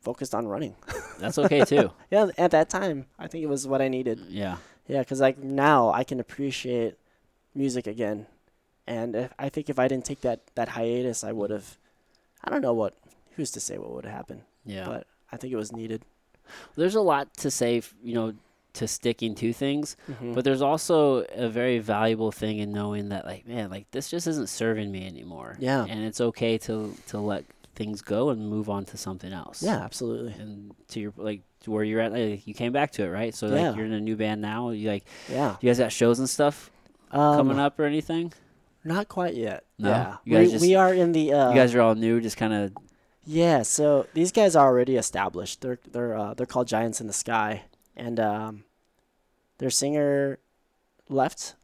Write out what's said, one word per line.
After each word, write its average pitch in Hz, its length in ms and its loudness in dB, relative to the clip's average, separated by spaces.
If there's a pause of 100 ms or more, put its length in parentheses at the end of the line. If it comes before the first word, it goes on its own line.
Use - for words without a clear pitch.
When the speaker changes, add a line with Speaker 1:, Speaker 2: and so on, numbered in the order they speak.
Speaker 1:
focused 120 340 -8
on 117 140 -2
running. 101 260 -6 (120)
<laughs> - 340 -12
Speaker 2:
That's - 180 -4
okay, 240 260 6
too. - 280 4 (180)
Speaker 1:
Yeah, 202 260 4
at 170 140 4
that 160 180 6
time, 175 380 -4 (120)
I 160 100 -12
think 160 160 -10
it 151 40 -4
was 139 200 -4
what 135 120 2
I 135 80 2
needed. 127 400 -2
Speaker 2:
Yeah. 95 280 -6 (320)
Speaker 1:
Yeah, 139 160 0
'cause, 135 160 -4
like, 135 180 4
now 139 540 4
I 127 100 0
can 131 160 -6
appreciate 123 800 -4 (580)
music 131 320 -2
again. 107 400 -4 (600)
And 117 280 -6
if, 123 240 -4
I 139 100 -6
think 151 220 -8
if 135 80 -4
I 127 80 4
didn't 131 180 -2
take - 180 -10
that, 117 180 -2 (160)
that 117 140 -4
hiatus, 117 520 -4
I 107 100 -8
would've, 104 460 -6 (640)
I - 80 -8
don't 285 120 -2
know 120 120 2
what, 107 200 -2 (420)
who's 147 160 -6
to - 80 -10
say - 180 -8
what 57 140 -12
would've 64 180 -12
happened. 113 320 -14 (220)
Speaker 2:
Yeah. 98 220 -10
Speaker 1:
But - 200 -10 (240)
I 120 60 -14
think 127 160 -10
it 123 40 -2
was 107 160 -6
needed. 113 320 -8 (720)
Speaker 2:
There's 180 200 2
a 220 40 4
lot 147 380 2
to 143 120 -2
say, 120 280 2
f-, - 240 -10
you 117 120 -6
know, 113 200 -2 (400)
to 110 140 -6
sticking 117 480 -2
to 117 160 -2
things, 143 440 -4 (140)
Speaker 1:
Mm-hmm. 120 240 -10
Speaker 2:
but 123 100 0
there's 135 180 2
also 147 580 4 (140)
a 117 140 -2
very 120 300 0
valuable 110 540 0
thing 107 260 -4
in 104 140 -4
knowing 104 380 -4
that, 98 140 -6
like, 87 220 -14
man, 113 240 -8
like, 98 220 -14
this 139 180 -8
just 170 160 -6
isn't 147 220 -2
serving 110 420 -2
me 95 160 -10
anymore. - 540 -14
Speaker 1:
Yeah. 131 280 0
Speaker 2:
And 107 160 -8
it's 110 160 -4
okay 117 380 0
to, 110 360 -6 (140)
to 107 100 -8
let 104 260 -4 (340)
things 107 240 -8
go 113 280 0
and 107 200 -4
move 107 180 -4
on 101 180 -4
to - 120 -16
something 92 340 -12
else. - 300 -14
Speaker 1:
Yeah, 185 160 -2
absolutely. 117 540 -8
Speaker 2:
And 104 420 -16 (140)
to - 120 -10
your, 104 160 -8
like, 104 240 -8 (220)
to - 80 -10
where 107 140 0
you're 110 160 0
at, 113 120 0
like, 107 340 -2
you 107 60 -10
came 120 200 -4
back 143 200 0
to 104 120 -4
it, 90 40 -2
right? 110 260 -4
So, - 120 -6
like, 135 140 2
Speaker 1:
Yeah. 156 140 0
Speaker 2:
you're 110 120 -4
in 110 60 -4
a 107 80 -2
new 110 160 -2
band 107 260 -2
now. 113 280 -4
You, 107 200 -4
like, 101 140 -4 (260)
Speaker 1:
Yeah. 127 320 -2
Speaker 2:
you 123 80 4
guys 120 80 4
got 113 140 2
shows 120 260 4
and 131 100 -2
stuff - 420 0 (420)
Speaker 1:
Um, 147 240 6
Speaker 2:
coming 139 220 4
up 143 220 0
or 151 40 2
anything? 160 480 -2 (520)
Speaker 1:
Not 185 240 -2
quite 180 260 -4
yet. 110 300 -4 (140)
Speaker 2:
No? 104 120 0
Speaker 1:
Yeah. 104 340 0
Speaker 2:
You 117 120 -4
guys - 100 10
Speaker 1:
We, - 60 6
Speaker 2:
just, 160 100 2
Speaker 1:
we 185 120 8
are 185 180 8
in 175 200 4
the, 151 200 2
uh, 139 180 6
Speaker 2:
you 123 60 4
guys 123 180 6
are 120 60 6
all 113 140 6
new, 113 260 2
just 113 160 -4
kinda 104 360 0 (520)
Speaker 1:
Yeah, 160 380 4
so 143 520 4
these 175 180 2
guys 196 240 6
are 143 100 10
already 127 300 6
established. 95 640 -4
They're, 123 180 -6 (140)
they're, 117 240 -4
uh, 104 180 -6
they're 123 120 -4
called 123 200 0
Giants 113 340 -2
in 113 60 -8
the 104 60 -10
Sky. 110 520 -2 (320)
And, 120 220 -6
um, 107 460 -2 (960)
their 131 120 -2
singer 143 680 0 (720)
left. 135 560 -2